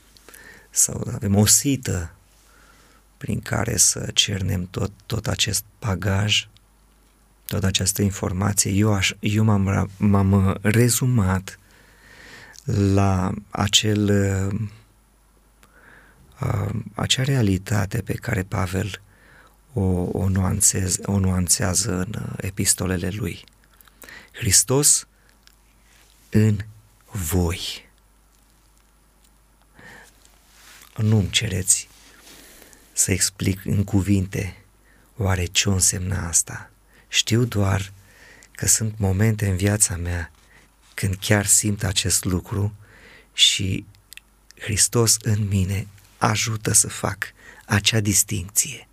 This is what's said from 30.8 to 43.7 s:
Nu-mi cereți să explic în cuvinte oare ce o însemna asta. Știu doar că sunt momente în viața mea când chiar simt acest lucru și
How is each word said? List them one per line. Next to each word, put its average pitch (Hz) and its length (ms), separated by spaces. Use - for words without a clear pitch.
Nu-mi 107 340
cereți 95 580
să - 180
explic - 540
în 101 180
cuvinte 98 760
oare 92 280
ce - 240
o - 20
însemna 90 560
asta. - 420
Știu - 380
doar 98 460
că - 160
sunt 110 300
momente 104 500
în 95 80
viața 101 400
mea 85 360
când 95 200
chiar 104 260
simt 104 380
acest 92 420
lucru 98 480
și - 520